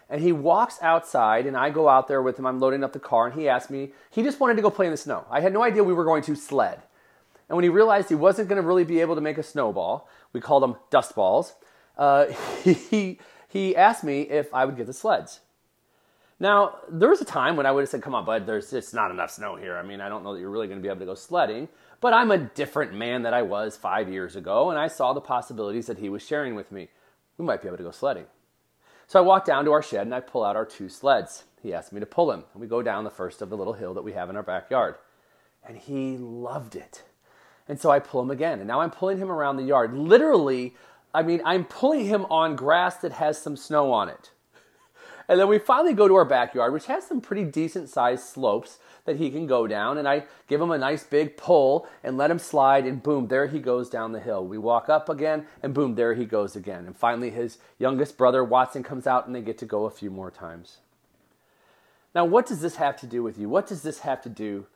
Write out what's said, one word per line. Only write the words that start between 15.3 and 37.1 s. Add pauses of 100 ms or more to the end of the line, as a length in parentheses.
Now, (140)
there
was
a
time
when
I
would
have
said,
"Come
on,
bud,
there's,
it's
not
enough
snow
here.
I
mean,
I
don't
know
that
you're
really
gonna
be
able
to
go
sledding." (320)
But
I'm
a
different
man
than
I
was
five
years
ago,
and
I
saw
the
possibilities
that
he
was
sharing
with
me. (500)
We
might
be
able
to
go
sledding. (800)
So
I
walk
down
to
our
shed,
and
I
pull
out
our
two
sleds. (180)
He
asked
me
to
pull
him,
and
we
go
down
the
first
of
the
little
hill
that
we
have
in
our
backyard. (720)
And
he
loved
it. (640)